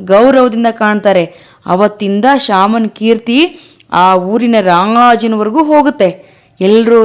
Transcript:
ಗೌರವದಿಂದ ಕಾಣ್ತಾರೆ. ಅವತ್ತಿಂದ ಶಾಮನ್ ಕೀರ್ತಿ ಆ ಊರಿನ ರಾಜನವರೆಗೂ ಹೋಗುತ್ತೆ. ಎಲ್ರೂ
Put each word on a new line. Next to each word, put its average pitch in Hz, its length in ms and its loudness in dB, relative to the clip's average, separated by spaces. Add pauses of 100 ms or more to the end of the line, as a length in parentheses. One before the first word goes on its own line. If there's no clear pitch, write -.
ಗೌರವದಿಂದ 233 680 2 (120)
ಕಾಣ್ತಾರೆ. 208 440 0 (440)
ಅವತ್ತಿಂದ 202 580 -2 (120)
ಶಾಮನ್ 214 520 -2
ಕೀರ್ತಿ 226 480 -2 (540)
ಆ 175 140 2 (240)
ಊರಿನ 233 300 0
ರಾಜನವರೆಗೂ 220 1040 0
ಹೋಗುತ್ತೆ. 285 440 0 (520)
ಎಲ್ರೂ 226 440 2